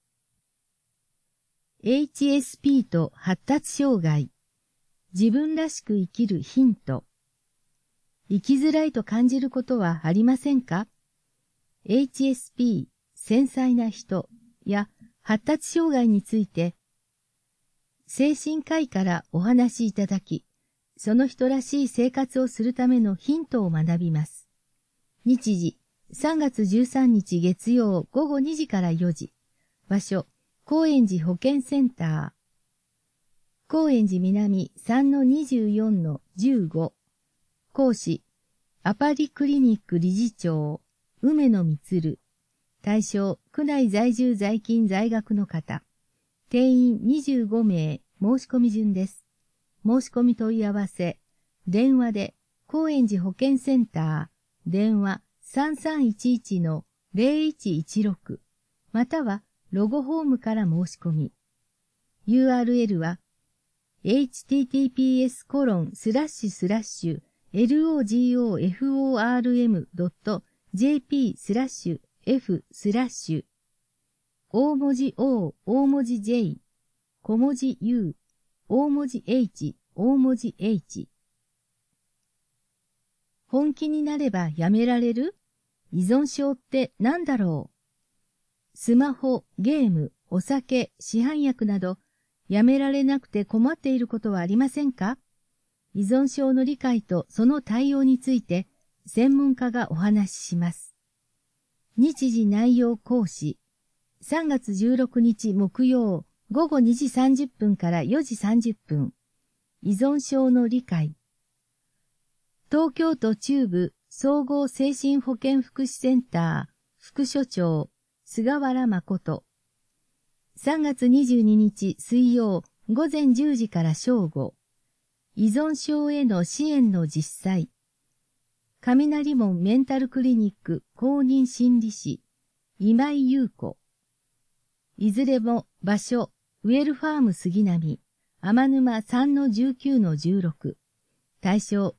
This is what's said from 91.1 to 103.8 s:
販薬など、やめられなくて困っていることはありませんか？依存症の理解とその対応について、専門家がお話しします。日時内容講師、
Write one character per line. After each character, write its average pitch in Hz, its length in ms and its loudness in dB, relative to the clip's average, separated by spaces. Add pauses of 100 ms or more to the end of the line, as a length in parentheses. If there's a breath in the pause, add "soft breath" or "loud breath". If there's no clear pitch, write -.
販 294 220 0
薬 254 220 0
な 202 140 0
ど、 185 180 -4 (520)
や 202 120 2
め 254 160 6
ら 277 140 0
れ 277 140 0
な 277 160 0
く - 80 -20
て 208 160 -4
困 226 260 2
っ 330 60 -6
て 262 180 -2
い 254 40 0
る 240 80 -2
こ 233 120 -6
と 214 140 -4
は 185 80 -2
あ 170 40 -4
り 196 120 0
ま 269 100 2
せ 294 160 -4
ん 277 80 0
か？ 226 260 -4 (760)
依 196 80 -4
存 254 260 2
症 269 240 0
の 262 140 2
理 277 120 -2
解 240 240 0
と - 280 -4
そ 220 160 0
の 277 160 4
対 269 340 -2
応 269 80 2
に 262 160 4
つ 262 140 -2
い 240 80 0
て、 175 260 -4 (380)
専 269 320 2
門 277 180 2
家 247 160 -4
が 233 220 -4
お - 20 -4
話 202 380 0
し - 20 -16
し - 220 -8
ま 170 160 -2
す。 - 200 -20 (1000)
日 262 340 2
時 226 160 0
内 220 300 4
容 240 220 2
講 233 300 -2
師、 - 300 -6 (640)